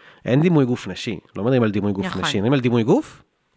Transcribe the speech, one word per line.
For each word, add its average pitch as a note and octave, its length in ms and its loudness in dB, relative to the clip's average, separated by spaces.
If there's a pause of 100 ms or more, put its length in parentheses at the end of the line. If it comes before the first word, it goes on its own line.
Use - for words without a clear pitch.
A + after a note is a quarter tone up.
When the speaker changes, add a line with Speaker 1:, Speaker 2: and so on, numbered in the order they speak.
(260)
Speaker 1:
אין B2+ 160 2
דימוי D#3+ 240 4
גוף A#2+ 220 -4
נשי, F2+ 320 -8 (160)
לא F#2+ 80 -4
מדברים B2 200 2
על A2 80 2
דימוי G2+ 200 0
גוף F#2+ 140 -4
Speaker 2:
נכון. - 160 -6
Speaker 1:
נשי, D3 160 -2
מדברים A2+ 160 2
על C#3 60 2
דימוי A#2 240 0
גוף F#3 400 0 (340)